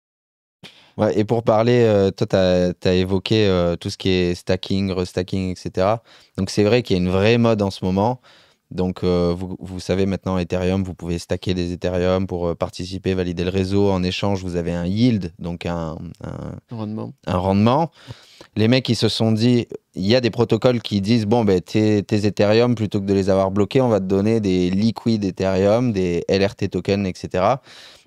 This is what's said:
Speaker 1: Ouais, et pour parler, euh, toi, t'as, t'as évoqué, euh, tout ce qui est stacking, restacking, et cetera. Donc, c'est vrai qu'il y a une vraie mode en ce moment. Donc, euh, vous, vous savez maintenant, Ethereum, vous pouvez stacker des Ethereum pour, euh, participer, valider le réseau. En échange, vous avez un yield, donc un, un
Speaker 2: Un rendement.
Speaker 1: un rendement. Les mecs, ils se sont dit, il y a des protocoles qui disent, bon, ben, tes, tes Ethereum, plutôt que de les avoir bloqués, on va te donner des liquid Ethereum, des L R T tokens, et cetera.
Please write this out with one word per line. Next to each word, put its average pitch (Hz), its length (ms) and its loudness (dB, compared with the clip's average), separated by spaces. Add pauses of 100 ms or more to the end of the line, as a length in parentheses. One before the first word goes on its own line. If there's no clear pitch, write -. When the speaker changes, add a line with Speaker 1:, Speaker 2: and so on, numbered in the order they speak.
(1000)
Speaker 1:
Ouais, 101 200 2
et 107 60 2
pour 113 180 0
parler, 117 420 4
euh, 101 260 4
toi, 104 160 -4
t'as, 90 460 2
t'as 92 220 0
évoqué, 95 520 2
euh, 87 300 2
tout 101 140 -8
ce - 80 -10
qui - 100 -4
est 90 260 2
stacking, 95 580 -4
restacking, 92 600 -4
et - 20 -8
cetera. 95 480 -2 (360)
Donc, 95 100 -2
c'est 104 160 0
vrai 117 180 2
qu'il 98 140 -2
y - 20 2
a 90 40 0
une 90 80 0
vraie 101 260 4
mode 117 240 2
en 98 100 0
ce - 140 -8
moment. 98 380 0 (480)
Donc, 92 340 -4
euh, 87 320 0
vous, 92 240 -10
vous 92 180 -12
savez 95 280 -2
maintenant, 95 320 -2
Ethereum, 92 440 -2
vous 92 120 -8
pouvez 85 240 -6
stacker 92 340 -4
des 90 220 -4
Ethereum 92 520 0
pour, 87 220 -4
euh, 85 60 -2
participer, 92 580 -6
valider 90 320 -2
le 90 60 -4
réseau. 98 400 0
En 92 120 0
échange, 92 400 -2
vous 87 140 -6
avez 85 160 -4
un 87 140 -4
yield, 104 520 0
donc 85 280 -8
un, 82 320 -6 (260)
un 85 280 -10 (180)
Speaker 2:
Un 117 60 -12
rendement. 110 360 -10 (140)
Speaker 1:
un 95 100 0
rendement. 104 540 2 (680)
Les 107 100 2
mecs, 127 220 2
ils 113 80 2
se 110 140 0
sont 113 220 0
dit, 120 360 2 (280)
il 92 100 -4
y 107 100 4
a 127 60 2
des 113 80 2
protocoles 117 500 2
qui 101 220 -2
disent, 110 240 2
bon, 113 180 2
ben, 95 160 4
tes, 107 440 2
tes 104 200 0
Ethereum, 110 500 2
plutôt 107 280 -4
que - 40 -6
de 101 60 2
les 98 160 2
avoir 95 220 2
bloqués, 101 320 2
on 127 80 2
va 101 100 2
te 95 60 -4
donner 101 340 2
des 92 300 0
liquid 110 520 0
Ethereum, 98 720 0
des 90 340 -2
L 98 180 2
R 101 120 -2
T 101 140 -4
tokens, 98 360 -2
et 90 80 -4
cetera. 98 460 0 (460)